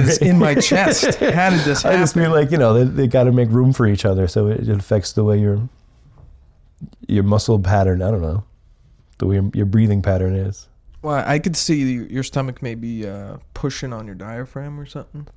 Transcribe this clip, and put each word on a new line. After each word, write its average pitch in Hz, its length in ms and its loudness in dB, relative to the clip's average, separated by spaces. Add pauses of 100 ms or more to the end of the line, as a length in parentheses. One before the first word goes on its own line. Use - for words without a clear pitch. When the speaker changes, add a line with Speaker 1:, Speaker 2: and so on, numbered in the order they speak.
(200)
Speaker 1:
rearranged. - 20 2
Speaker 2:
in 180 160 4
my 156 160 4
Speaker 1:
<laughs> - 160 2
Speaker 2:
chest. 269 460 2
How 185 340 2
did 175 100 2
this 143 240 -2
Speaker 1:
I 185 120 2
just 175 200 2
mean, 170 100 2
Speaker 2:
happen? 160 140 4
Speaker 1:
like, 139 100 2
you 170 60 0
know, 120 160 4
they, 120 120 4
they 135 220 0
gotta 127 260 4
make 123 180 2
room 127 240 4
for 120 120 2
each 101 200 0
other, 95 200 2
so 104 200 0
it, 110 220 -2
it 107 100 0
affects 98 340 -2
the 113 120 0
way 104 140 2
your, 104 300 0 (1400)
your 101 160 2
muscle 104 340 2
pattern, 92 440 0
I 92 80 -2
don't 104 120 -2
know, 82 220 -4 (720)
the 98 80 -2
way 98 100 0
your, 98 180 -2
your 104 120 0
breathing 104 360 2
pattern 92 320 0
is. 98 340 -6 (340)
Speaker 2:
Well, 147 240 -4
I 151 140 0
could 165 160 -4
see 131 480 -2
your 131 180 -8
stomach 131 400 -6
maybe, 117 440 -8
uh, 101 300 -12 (180)
pushing 135 380 -8
on 110 140 -12
your 101 80 -16
diaphragm 127 680 -14
or 143 60 -16
something. 147 400 -18 (100)